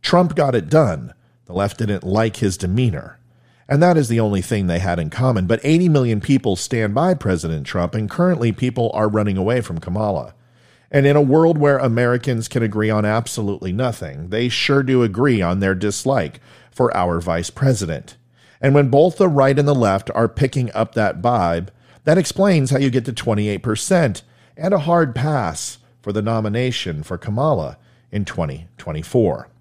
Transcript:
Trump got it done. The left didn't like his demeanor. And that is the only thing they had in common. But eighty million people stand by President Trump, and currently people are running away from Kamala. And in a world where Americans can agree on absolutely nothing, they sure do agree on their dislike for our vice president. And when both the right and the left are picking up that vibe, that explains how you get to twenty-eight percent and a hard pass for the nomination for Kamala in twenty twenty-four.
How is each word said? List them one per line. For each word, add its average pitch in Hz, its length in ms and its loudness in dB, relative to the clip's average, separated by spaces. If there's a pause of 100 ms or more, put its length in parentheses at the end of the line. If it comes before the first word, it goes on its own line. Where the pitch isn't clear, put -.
Trump 175 340 2
got 143 180 0
it 87 160 -2
done. 85 440 2 (320)
The 90 80 -18
left 98 240 -2
didn't 101 260 -4
like 104 340 0
his 95 200 0
demeanor. 95 640 -2 (500)
And 143 120 2
that 175 140 6
is 139 140 2
the 117 100 2
only 104 220 2
thing 101 260 -2
they 85 120 0
had 87 200 -2
in 78 100 -4
common. 117 380 0
But 113 160 0
eighty 165 240 2
million 127 320 2
people 110 380 0
stand 110 360 -2
by 165 200 2
President 82 520 -2
Trump, 87 300 -4
and 107 140 -4
currently 165 420 0
people 117 420 -2
are 107 140 2
running 104 300 0
away 113 240 0
from 82 180 -8
Kamala. 90 560 -4 (560)
And 139 160 4
in 143 80 4
a 147 60 4
world 156 360 4
where 143 200 2
Americans 123 720 0
can 120 120 -2
agree 107 280 0
on 107 160 0
absolutely 104 680 -4
nothing, 87 580 -6
they 117 200 -2
sure 139 340 2
do 127 180 4
agree 113 400 2
on 90 180 0
their 95 140 2
dislike 101 680 -2 (280)
for - 260 0
our 87 260 0
vice 85 280 -2
president. 101 680 -2 (440)
And 135 140 4
when 143 140 6
both 156 280 4
the 196 100 4
right 139 300 4
and 143 100 2
the 147 60 2
left 104 400 0
are 113 160 2
picking 127 440 -2
up 110 200 -2
that 101 280 -2
vibe, 90 480 0 (340)
that 160 140 4
explains 180 520 2
how 139 80 2
you 139 120 2
get 120 160 0
to 127 80 -6
twenty-eight 104 500 -2
percent 123 580 0 (360)
and 180 160 -2
a 185 60 2
hard 156 360 0
pass 120 640 -4 (220)
for 104 100 -8
the 107 100 -2
nomination 110 840 -4
for 87 140 -8
Kamala 107 600 -2 (340)
in 101 140 -4
twenty 80 420 -6 (100)
twenty-four. 82 680 -2 (140)